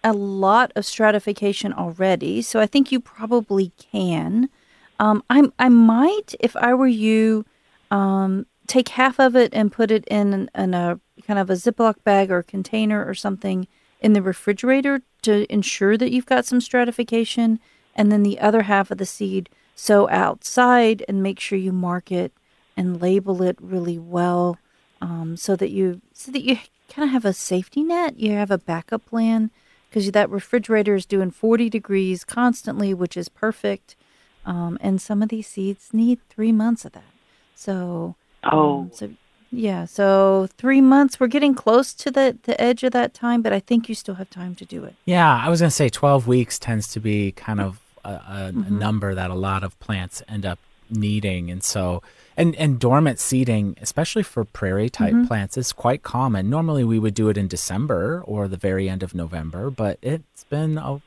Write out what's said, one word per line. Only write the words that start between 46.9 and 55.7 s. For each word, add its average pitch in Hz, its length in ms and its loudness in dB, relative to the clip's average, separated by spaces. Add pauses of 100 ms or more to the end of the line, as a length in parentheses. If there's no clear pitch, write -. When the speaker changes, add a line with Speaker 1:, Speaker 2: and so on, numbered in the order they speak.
Speaker 3:
to 110 80 -8
be 104 320 -2
kind 104 280 -6
of 98 200 -6 (240)
a, 101 60 -14
a, 98 40 -10
a 95 380 -12
Speaker 1:
Mm-hmm. 101 260 -4
Speaker 3:
number 104 360 -2
that 90 160 -6
a 90 40 -8
lot 95 300 -4
of 90 160 -12
plants 92 480 -8
end 101 180 -8
up 87 120 -8 (320)
needing. 101 600 -2
And 92 120 -10
so, 90 400 -4 (340)
and, 165 200 2
and 143 220 0
dormant 127 400 2
seeding, 117 640 0
especially - 400 -4
for - 220 -4
prairie 101 440 -4
type 214 240 -2
Speaker 1:
Mm-hmm. 240 140 4
Speaker 3:
plants, 104 320 -4
is 123 140 -6